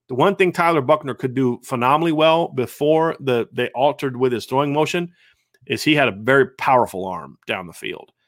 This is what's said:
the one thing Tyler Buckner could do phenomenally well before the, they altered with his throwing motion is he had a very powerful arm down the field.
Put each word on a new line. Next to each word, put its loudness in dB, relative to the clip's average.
the -8
one 2
thing 2
Tyler 2
Buckner 0
could -6
do 0
phenomenally 0
well 2
before 0
the, -2
they -4
altered -2
with 0
his -6
throwing -2
motion -2
is -6
he 2
had 2
a 0
very 2
powerful 0
arm -10
down -8
the -18
field. -12